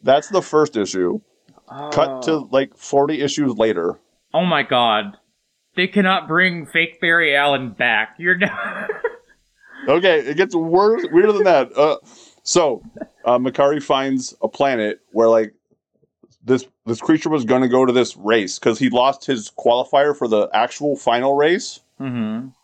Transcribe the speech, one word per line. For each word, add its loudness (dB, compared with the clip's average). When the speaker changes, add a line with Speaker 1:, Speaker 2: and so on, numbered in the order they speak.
Speaker 1:
That's 2
the -2
first 0
issue. -2
Cut -2
to, -2
Speaker 2:
Oh. -6
Speaker 1:
like, 0
forty -2
issues -2
later. 0
Speaker 2:
Oh 0
my 0
god. 0
They 0
cannot 0
bring 0
fake -4
Barry 2
Allen 0
back. -2
You're 0
not -6
<laughs> -18
Speaker 1:
Okay, 4
it -6
gets 0
worse, 2
weirder 4
than 2
that. 4
Uh, 2
so, 0
uh, 4
Makari 0
finds -2
a -2
planet -2
where, 4
like, 2
this, 0
this -6
creature 0
was -2
gonna 2
go 4
to 0
this 0
race -2
'cause 0
he 0
lost -2
his -6
qualifier 0
for -4
the 0
actual -2
final -2
race. -2
Speaker 2:
Mm-hmm. -6